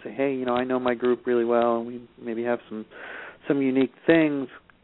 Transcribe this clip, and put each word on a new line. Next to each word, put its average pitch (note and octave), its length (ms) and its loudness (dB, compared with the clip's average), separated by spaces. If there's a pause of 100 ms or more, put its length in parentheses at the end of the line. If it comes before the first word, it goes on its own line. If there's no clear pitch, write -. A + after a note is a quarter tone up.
say, A2+ 80 -10
"Hey, C#3 220 -2
you B2+ 100 -4
know, B2 100 0
I B2 100 0
know B2+ 140 0
my B2 160 0
group A#2+ 320 0
really A#2+ 180 2
well, A#2 340 2
and A#2 80 -6
we B2 220 -12 (120)
maybe A#2 240 -6
have A#2+ 140 0 (100)
some, A2 160 -10 (640)
some C#3 140 2
unique C3 300 2 (140)
things, D3+ 420 4 (360)